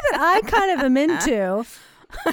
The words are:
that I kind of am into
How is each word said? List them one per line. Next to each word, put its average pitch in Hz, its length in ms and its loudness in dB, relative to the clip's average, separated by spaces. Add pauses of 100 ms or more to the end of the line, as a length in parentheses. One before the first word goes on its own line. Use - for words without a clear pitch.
(100)
that 285 100 -2
I 349 260 2
kind 392 240 2
of 277 160 0
am 254 100 2
into 233 680 0 (680)